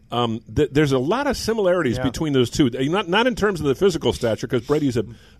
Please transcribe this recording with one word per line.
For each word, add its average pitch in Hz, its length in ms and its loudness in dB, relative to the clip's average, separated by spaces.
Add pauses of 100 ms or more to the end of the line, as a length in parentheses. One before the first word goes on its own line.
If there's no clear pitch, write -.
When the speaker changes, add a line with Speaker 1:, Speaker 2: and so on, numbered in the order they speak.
Speaker 1:
Um, 117 300 -2 (160)
th-, 147 160 2
there's 139 220 2
a 131 60 2
lot 226 280 0
of 233 80 0
similarities 180 600 0
Speaker 2:
Yeah. 127 60 -4
Speaker 1:
between 147 280 -2
those 131 180 4
two. 139 200 2
Not, 156 400 -2
not 220 180 2
in 233 80 0
terms 196 240 -2
of 151 60 -6
the 135 100 2
physical 165 380 0
stature, 113 340 -2
'cause 120 180 -2
Brady's 143 300 0
a, 113 80 0 (360)